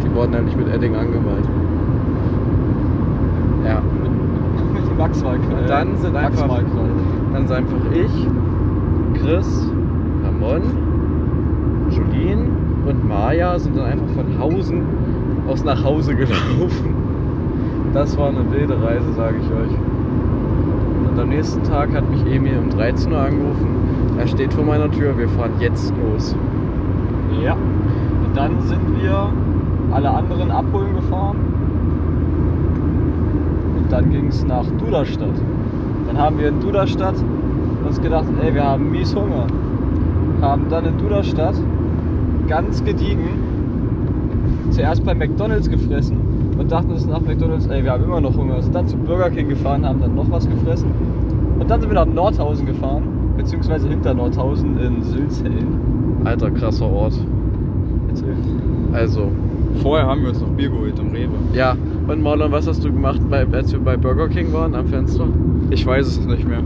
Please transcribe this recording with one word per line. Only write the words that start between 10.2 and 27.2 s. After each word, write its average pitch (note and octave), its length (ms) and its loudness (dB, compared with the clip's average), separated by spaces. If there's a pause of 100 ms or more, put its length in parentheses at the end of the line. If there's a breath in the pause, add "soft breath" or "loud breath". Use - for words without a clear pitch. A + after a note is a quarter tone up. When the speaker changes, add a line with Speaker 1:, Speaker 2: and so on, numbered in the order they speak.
Speaker 1:
Ramon, B2 360 0 (1300)
Julien - 480 2 (480)
und C3 200 0
Maya D3+ 500 2
sind - 200 0
dann C3+ 80 0
einfach - 300 0
von - 240 -2
Hausen E3 420 0 (680 loud breath)
aus C3 160 -2
nach C3 200 0
Hause C#3+ 320 2
gelaufen. - 760 0 (1000 loud breath)
Das C#3 240 0
war C#3+ 120 2
eine A#2+ 220 0
wilde C#3 300 2
Reise, A#2 240 0 (100)
sag A2+ 240 0
ich - 100 -2
euch. - 280 0 (1300)
Und - 80 0
am B2+ 100 0
nächsten D3 340 0
Tag C#3+ 300 0
hat C#3 180 0
mich - 140 2
Emil C3+ 360 2
um - 80 0
dreizehn - 440 0
Uhr D3+ 60 0
angerufen. C#3+ 480 0 (520 loud breath)
Er C3 80 0
steht C3 260 0
vor D3+ 120 0
meiner D3 260 2
Tür, C#3+ 260 0
wir A#2 120 0
fahren A#2 300 0
jetzt A#2+ 340 0 (180)
los. - 240 0 (1040)